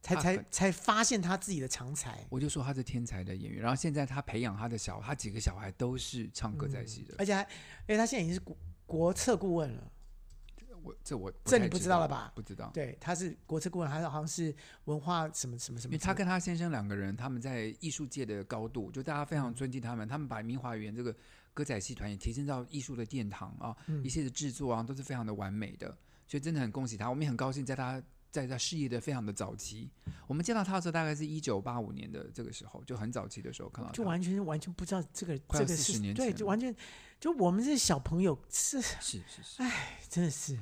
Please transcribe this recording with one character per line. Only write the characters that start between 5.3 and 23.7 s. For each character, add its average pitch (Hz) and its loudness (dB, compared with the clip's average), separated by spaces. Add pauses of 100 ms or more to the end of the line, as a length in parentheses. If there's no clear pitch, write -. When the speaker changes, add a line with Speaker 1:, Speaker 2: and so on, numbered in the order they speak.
Speaker 2:
个 110 -2
小 92 4
孩 98 -6
都 123 0
是 117 -4
唱 110 -2
歌 143 0
仔 117 -2
戏 113 -10
的。 - -14
Speaker 1:
嗯， - -16
而 196 2
且 202 4
还， 196 2
因 202 -4 (400)
为 214 4
他 226 8
现 233 2
在 175 4
已 - 4
经 165 2
是 185 0
国-， - -10 (300)
国 170 4
策 233 4
顾 180 2
问 156 2
了。 117 -10 (920)
Speaker 2:
我， - -10
这 143 -4
我 95 -4 (120)
不 - 4
太 - -
知 - -
道。 254 12
Speaker 1:
这 208 8
你 180 4
不 165 2
知 170 0
道 180 8
了 160 4
吧？ 123 -2
Speaker 2:
不 117 -8
知 104 -8
道。 - -8
Speaker 1:
对， 135 -4
他 170 0
是 175 -2 (100)
国 156 0
策 180 0
顾 175 -2
问， 160 2
还 147 0
是 165 0
好 147 -2
像 156 -2
是 160 0 (320)
文 151 0
化 160 2
什 - -2
么 120 -6
什 123 -6
么 120 -6
什 120 -6
么。 131 0
Speaker 2:
因 160 2
为 - -
他 185 4
跟 196 4
他 180 4
先 175 0
生 170 2
两 107 0
个 101 0
人， 98 0
他 120 -2
们 123 -2
在 117 -2
艺 165 -2
术 151 -4
界 131 -2
的 104 -2
高 113 -2
度， 117 -4
就 131 -4
大 156 -2
家 147 0
非 160 -2
常 131 2
尊 127 -2
敬 131 -4
他 117 -2
们， 107 -2
Speaker 1:
嗯。 - -6
Speaker 2:
他 139 -2
们 151 -4
把 113 -4
明 120 -2
华 123 -4
园 107 -4
这 120 -4
个 117 -2 (380)
歌 147 -2
仔 131 0
戏 98 -6
团 104 -4
也 101 -2
提 98 -2
升 135 -2
到 131 0
艺 147 -4
术 131 -6
的 117 -2
殿 110 -2
堂 98 -8
啊， - -4 (120)